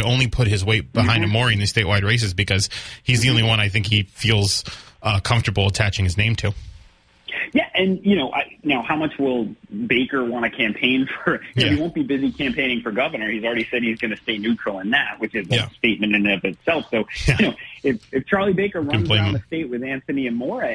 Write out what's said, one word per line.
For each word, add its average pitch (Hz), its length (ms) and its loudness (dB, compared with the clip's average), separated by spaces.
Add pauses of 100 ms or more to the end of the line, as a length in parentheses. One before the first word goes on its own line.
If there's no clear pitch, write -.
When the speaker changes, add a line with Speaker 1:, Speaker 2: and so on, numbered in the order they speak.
Speaker 1:
only 123 260 2
put 113 200 2
his 98 160 2
weight 110 300 0
behind 113 300 4
Speaker 2:
Mm-hmm. 104 120 0
Speaker 1:
Amore 120 140 4
in 104 80 2
the 101 80 0
statewide 101 380 2
races 110 280 2
because 98 380 0 (320)
he's 123 180 2
the 127 80 4
only 117 140 4
Speaker 2:
Mm-hmm. 110 80 2
Speaker 1:
one 110 100 2
I 101 80 2
think 101 180 -2
he 104 180 2
feels, 104 600 0 (380)
uh, 101 180 0
comfortable 101 460 2
attaching 98 400 0
his 87 100 0
name 107 200 2
to. 101 180 -4 (1000)
Speaker 2:
Yeah, 311 200 2
and, 190 300 0
you 196 120 4
know, 131 160 0
I, - 300 -4
now 135 200 0
how 156 140 -2
much 156 220 -2
will 123 360 0 (320)
Baker 127 380 0
wanna 117 260 -2
campaign 127 560 0 (180)
for? 143 160 -2 (140)
You 123 100 4
know, 110 60 2
Speaker 1:
Yeah. 98 60 4
Speaker 2:
he 151 40 2
won't 170 140 -2
be 156 80 -2
busy 135 300 0
campaigning 127 500 -2
for 117 80 -4
governor. 110 400 -2
He's 110 140 -4
already 117 260 0
said 120 120 0
he's 113 160 -2
gonna 110 200 -4
stay 110 200 -4
neutral 107 420 -2
in 98 100 -4
that, 131 280 0
which 107 160 -6
is 98 160 -4
a 123 40 2
Speaker 1:
Yeah. - 160 0
Speaker 2:
statement 104 440 0
in 101 120 2
and 101 80 2
of 90 100 -6
itself. 131 460 -2
So, 110 160 0 (200)
Speaker 1:
Yeah. 131 120 4
Speaker 2:
you 208 100 6
know, - 60 -2 (280)
if, 135 140 2 (160)
if 135 140 -2
Charlie 196 260 2
Baker 190 280 0
Speaker 1:
Can 143 80 -2
Speaker 2:
runs 107 200 0
Speaker 1:
blame 104 120 4
Speaker 2:
around 101 80 0
Speaker 1:
him. 104 60 -2
Speaker 2:
the 107 120 -6
state 160 240 -6
with 120 120 -4
Anthony 135 460 -4
Amore 143 360 -4 (100)